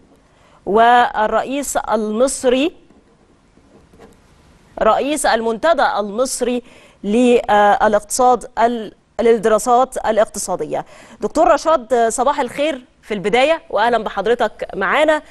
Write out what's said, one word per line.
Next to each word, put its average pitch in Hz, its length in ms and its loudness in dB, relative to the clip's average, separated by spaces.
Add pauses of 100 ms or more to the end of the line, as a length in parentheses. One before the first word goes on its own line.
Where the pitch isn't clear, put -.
(640)
والرئيس 233 1120 2
المصري، 240 1000 -2 (2000)
رئيس 254 440 0
المنتدى 226 600 0 (140)
المصري 240 640 -4 (400)
للاقتصاد 214 1400 2 (140)
ال-، 233 340 -2 (280)
للدراسات 233 760 2
الاقتصادية. 175 880 -4 (360)
دكتور 302 320 0
رشاد، 254 560 0
صباح 269 300 -2
الخير 277 460 -4 (160)
في - 120 -10
البداية 247 560 0
وأهلا 226 340 0
بحضرتك 214 720 -4
معانا. 277 560 0